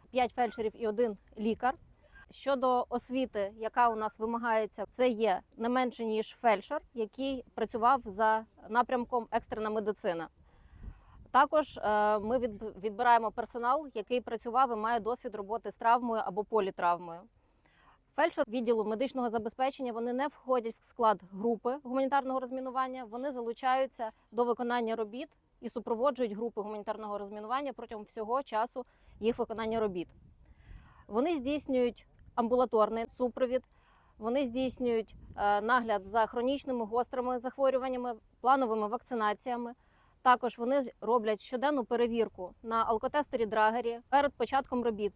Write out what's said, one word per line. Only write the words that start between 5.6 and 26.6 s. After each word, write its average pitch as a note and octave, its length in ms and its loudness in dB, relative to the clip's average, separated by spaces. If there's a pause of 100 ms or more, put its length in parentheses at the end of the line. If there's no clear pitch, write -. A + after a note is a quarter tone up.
менше, B3 360 -2
ніж A3 240 -2
фельдшер, A#3+ 520 0 (140)
який A#3 500 -4 (100)
працював A#3+ 500 2
за A3 400 0 (240)
напрямком A#3+ 600 0
екстрена A3 400 -4
медицина. G3+ 580 -2 (1040)
Також, C#4+ 480 4
е, G#3+ 400 2
ми A3 200 0
відб-, A3 460 -6
відбираємо A3+ 460 4
персонал, B3 640 -2
який A#3+ 260 -2
працював A#3+ 520 0
і A3 40 -2
має A3 240 0
досвід A3+ 340 -4
роботи G#3 360 -6
з - 40 -8
травмою A#3 520 2
або G3 180 -2
політравмою. F3 760 0 (960)
Фельдшер D#4+ 320 2
відділу A3+ 360 2
медичного A#3+ 460 -2
забезпечення, A#3+ 600 -2
вони A#3 200 -4
не C4 140 0
входять B3+ 500 -2
в - 100 -20
склад G#3+ 360 2 (100)
групи A#3 500 0
гуманітарного C4 580 0
розмінування, C4 640 -6
вони B3 280 -6
залучаються B3+ 760 -2 (220)
до A#3+ 120 2
виконання A#3+ 520 0
робіт A3+ 320 -6 (320)
і A#3+ 80 -8
супроводжують A#3+ 640 0
групи A3 280 -6